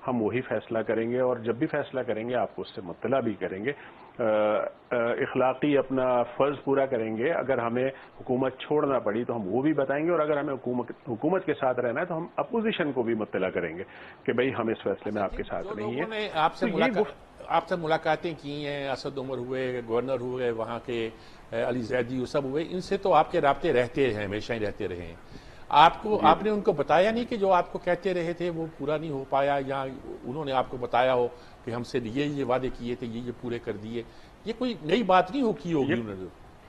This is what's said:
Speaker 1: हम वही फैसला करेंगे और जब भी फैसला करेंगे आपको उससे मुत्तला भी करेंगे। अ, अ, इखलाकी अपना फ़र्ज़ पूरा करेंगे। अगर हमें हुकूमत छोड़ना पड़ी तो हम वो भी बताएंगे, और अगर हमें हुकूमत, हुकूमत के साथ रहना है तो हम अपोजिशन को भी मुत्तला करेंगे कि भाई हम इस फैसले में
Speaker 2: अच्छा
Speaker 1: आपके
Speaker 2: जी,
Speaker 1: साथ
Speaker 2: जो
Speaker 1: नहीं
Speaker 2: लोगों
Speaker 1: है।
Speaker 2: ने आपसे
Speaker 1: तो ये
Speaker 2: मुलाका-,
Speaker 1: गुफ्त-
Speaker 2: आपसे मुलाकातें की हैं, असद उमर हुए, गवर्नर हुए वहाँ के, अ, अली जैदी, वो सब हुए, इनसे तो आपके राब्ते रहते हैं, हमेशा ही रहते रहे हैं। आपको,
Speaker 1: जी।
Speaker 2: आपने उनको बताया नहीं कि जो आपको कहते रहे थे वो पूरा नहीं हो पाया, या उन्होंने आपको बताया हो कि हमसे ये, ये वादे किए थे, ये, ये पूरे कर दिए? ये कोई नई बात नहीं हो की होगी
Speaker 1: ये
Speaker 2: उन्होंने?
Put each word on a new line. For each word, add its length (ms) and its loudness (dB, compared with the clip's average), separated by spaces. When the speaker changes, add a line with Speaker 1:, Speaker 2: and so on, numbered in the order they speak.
Speaker 1:
हम 140 0
वही 220 2
फैसला 400 -2
करेंगे 380 0
और 220 2
जब 160 -2
भी 80 0
फैसला 380 -2
करेंगे 300 -4
आपको 280 -2
उससे 200 -12
मुत्तला 380 -2
भी 140 0
करेंगे। 380 -4
अ, 500 -12
अ, 1000 2
इखलाकी 540 2
अपना 480 2
फ़र्ज़ 420 0
पूरा 200 4
करेंगे। 440 0
अगर 300 0
हमें 300 0
हुकूमत 720 -4
छोड़ना 380 2
पड़ी 240 0
तो 100 -4
हम 80 -4
वो 200 0
भी 120 4
बताएंगे, 380 0
और 80 2
अगर 180 2
हमें 140 -2
हुकूमत, 440 -4
हुकूमत 360 0
के 80 2
साथ 260 0
रहना 200 0
है 60 0
तो 80 -4
हम 160 -4
अपोजिशन 520 0
को 120 0
भी 120 0
मुत्तला 340 0
करेंगे 340 -4
कि 80 2
भाई 160 2
हम 220 0
इस 60 -2
फैसले 340 -4
में 100 -2
Speaker 2:
अच्छा 20 0
Speaker 1:
आपके 140 -4
Speaker 2:
जी, 60 -4
Speaker 1:
साथ 200 -8
Speaker 2:
जो 60 -8
Speaker 1:
नहीं 260 -6
Speaker 2:
लोगों 200 -4
Speaker 1:
है। 60 -4
Speaker 2:
ने 80 -4
आपसे 360 0
Speaker 1:
तो 20 2
ये 60 -2
Speaker 2:
मुलाका-, 240 2
Speaker 1:
गुफ्त- 520 -4
Speaker 2:
आपसे 260 0
मुलाकातें 600 0
की 280 -8
हैं, 260 -4
असद 280 -4
उमर 200 -4
हुए, 440 -2
गवर्नर 380 0
हुए 320 -2
वहाँ 280 -4
के, 280 -2
अ, 60 -8
अली 280 0
जैदी, 380 -2
वो 60 -2
सब 200 -2
हुए, 180 -2
इनसे 340 -2
तो 140 2
आपके 280 6
राब्ते 320 4
रहते 360 4
हैं, 200 0
हमेशा 260 -2
ही 60 -2
रहते 280 -2
रहे 120 -6
हैं। 200 -12
आपको, 460 8
Speaker 1:
जी। 100 4
Speaker 2:
आपने 220 6
उनको 240 2
बताया 380 4
नहीं 140 -2
कि 120 -4
जो 120 2
आपको 300 2
कहते 340 0
रहे 200 -2
थे 160 -4
वो 160 -4
पूरा 320 -2
नहीं 140 -6
हो 200 -4
पाया, 260 4
या 260 -2
उन्होंने 260 -4
आपको 260 0
बताया 360 4
हो 180 2
कि 60 -6
हमसे 280 -2
ये, 260 -2
ये 180 -2
वादे 260 0
किए 260 -6
थे, 100 -8
ये, 140 -8
ये 120 -6
पूरे 280 -6
कर 120 -6
दिए? 340 -8
ये 60 -2
कोई 320 -4
नई 180 2
बात 280 6
नहीं 120 0
हो 100 4
की 180 -6
होगी 220 2
Speaker 1:
ये 80 0
Speaker 2:
उन्होंने? 480 -10